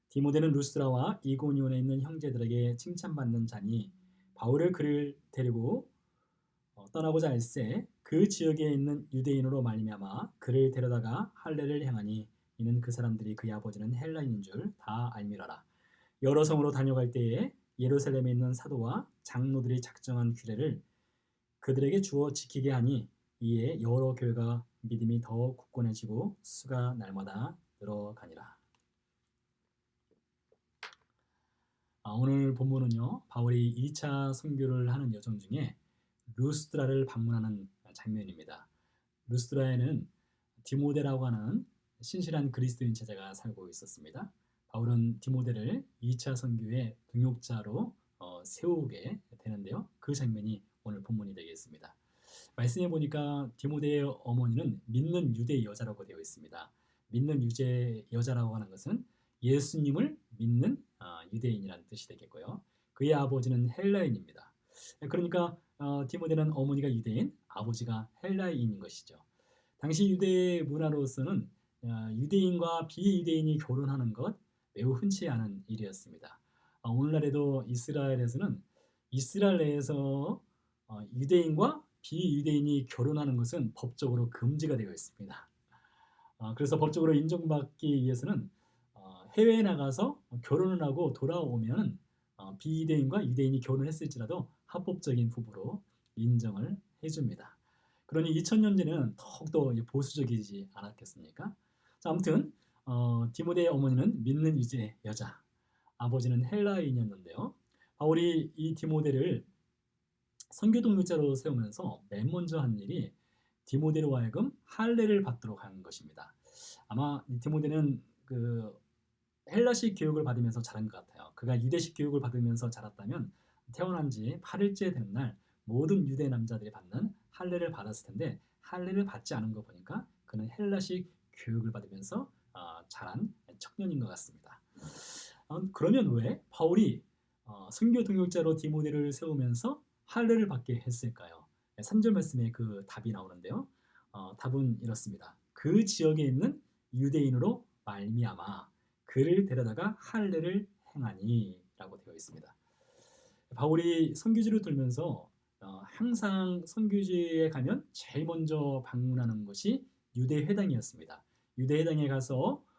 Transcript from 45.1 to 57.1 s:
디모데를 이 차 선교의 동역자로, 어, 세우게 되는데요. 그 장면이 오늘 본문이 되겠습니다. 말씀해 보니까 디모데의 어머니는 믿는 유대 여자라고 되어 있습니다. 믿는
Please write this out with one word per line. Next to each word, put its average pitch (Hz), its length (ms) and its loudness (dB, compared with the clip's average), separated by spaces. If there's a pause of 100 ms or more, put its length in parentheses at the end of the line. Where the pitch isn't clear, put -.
디모데를 127 640 -2 (140)
이 123 180 -2
차 135 180 -4
선교의 117 640 -2 (100)
동역자로, 120 840 -2 (260)
어, 90 240 -14
세우게 151 760 -2 (200)
되는데요. 107 480 -8 (120)
그 143 160 -2
장면이 110 480 -2 (200)
오늘 101 200 -8
본문이 101 320 -4
되겠습니다. 82 600 -18 (600)
말씀해 147 340 0
보니까 143 680 -2
디모데의 147 440 0 (220)
어머니는 120 600 2
믿는 143 500 2
유대 117 280 0
여자라고 104 420 -8
되어 82 140 -18
있습니다. 80 520 -16 (380)
믿는 135 340 2